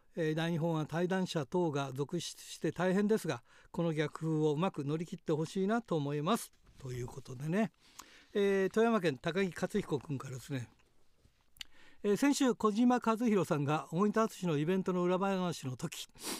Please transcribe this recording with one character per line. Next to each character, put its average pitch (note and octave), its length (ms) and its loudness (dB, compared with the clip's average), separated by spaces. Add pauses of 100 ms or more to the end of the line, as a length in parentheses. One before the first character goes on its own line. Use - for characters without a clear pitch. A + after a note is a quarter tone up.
(160)
え D#3 160 0
ー、 D#3 40 0
大 E3 160 0
日 F3 60 0
本 E3 160 0
は D#3 120 -2
退 F3 220 0
団 F#3 180 0
者 D#3 200 -2
等 F3 260 0
が C#3 220 -2
続 C#3+ 260 -4
出 - 240 -10
し - 160 -16
て D#3+ 120 0
大 F3+ 220 2
変 G#3 140 4
で A3 100 4
す - 100 -4
が、 C3 140 -4 (300)
こ E3+ 120 -2
の E3+ 100 0
逆 D3+ 260 -2
風 D#3+ 100 -2 (180)
を D3+ 60 4
う C#3 40 -2
ま F#3 140 0
く C#3+ 140 -6
乗 D3 120 -2
り E3+ 80 -4
切 - 100 -12
っ - 40 -12
て - 140 0
ほ D#3 120 0
し F#3+ 180 -2
い F#3+ 40 2
な A#3 140 0
と - 140 -2
思 C#3+ 180 0
い D3 80 -2
ま G3 160 2
す。 - 160 -8 (260)
と B2+ 120 -10
い B2 100 -6
う A#2+ 60 -6
こ - 140 -12
と B2+ 140 -14
で C#3 120 -8
ね、 F#3+ 240 0 (600)
え G3 340 2
ー、 - 20 0
富 A3 140 4
山 A3+ 180 4
県 D3+ 160 0
高 E3+ 260 -2
木 F#3 80 -2
克 F#3 280 -2
彦 D#3 200 -2
君 C#3 180 -6
か C3 120 -10
ら B2 60 -10
で B2+ 60 -12
す - 120 -10
ね、 B2 140 -4 (1400)
え G#3 100 2
ー、 - 40 2
先 C#4 160 4
週、 B3 220 4
小 G#3+ 160 0
島 B3 320 4
和 A3+ 120 2
弘 G#3 320 2
さ D#3+ 100 0
ん D3 60 0
が D3 280 0
大 F#3 160 2
仁 G#3 40 2
田 A3 160 2
淳 - 200 -4
の D#3 100 2
イ D3 80 0
ベ F#3 120 0
ン F#3 60 0
ト F#3+ 80 -2
の F3+ 120 2
裏 F3+ 160 2
話 F#3 480 -2
の B2 100 -6
時、 - 300 -8 (320)